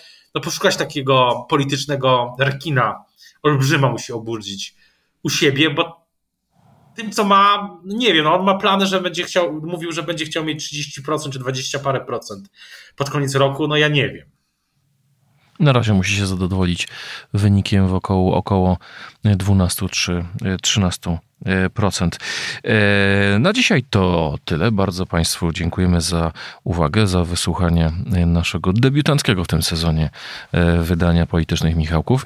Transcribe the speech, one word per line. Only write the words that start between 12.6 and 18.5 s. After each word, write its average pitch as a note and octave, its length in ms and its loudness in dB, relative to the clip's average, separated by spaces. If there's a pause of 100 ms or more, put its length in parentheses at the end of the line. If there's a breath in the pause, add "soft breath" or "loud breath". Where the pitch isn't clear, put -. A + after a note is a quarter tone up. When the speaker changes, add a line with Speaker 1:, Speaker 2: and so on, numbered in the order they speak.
Speaker 1:
pod C#3 140 -4
koniec C#3 260 -2
roku, C#3 320 0
no D3+ 100 0
ja D3+ 100 4
nie C#3 220 0
wiem. - 260 -18 (1200)
Speaker 2:
Na D3 120 4
razie A2+ 220 2
musi F#2+ 220 2
się G2+ 120 0
zadowolić F#2 600 0 (460 loud breath)
wynikiem G2+ 540 4
w F#2 60 2
około, F#2 440 2
około F#2 400 2 (460 loud breath)